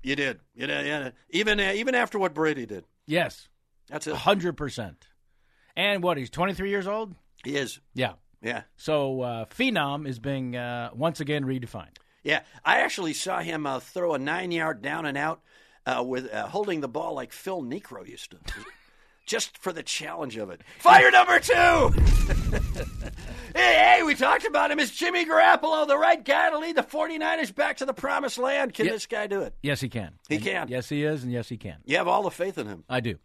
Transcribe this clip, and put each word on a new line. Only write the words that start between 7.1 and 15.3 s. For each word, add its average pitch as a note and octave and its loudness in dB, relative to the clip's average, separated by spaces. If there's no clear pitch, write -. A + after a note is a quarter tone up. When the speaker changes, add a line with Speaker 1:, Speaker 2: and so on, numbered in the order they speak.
Speaker 1:
He C#3 -6
is. C#3 -4
Speaker 2:
Yeah. B2 -4
Speaker 1:
Yeah. A2+ -6
Speaker 2:
So, C#3 -2
uh, A#2 -6
phenom D3+ -2
is B2 -8
being, B2+ -6
uh, A#2+ -8
once D#3 -4
again D3 -2
redefined. B2 -8
Speaker 1:
Yeah. D3 2
I F#3+ 4
actually E3+ -2
saw F3+ -4
him, E3 -6
uh, C3 -4
throw F3 -4
a C#3 -2
nine-yard D#3+ -4
down D3+ -6
and C#3 -4
out, D#3 -4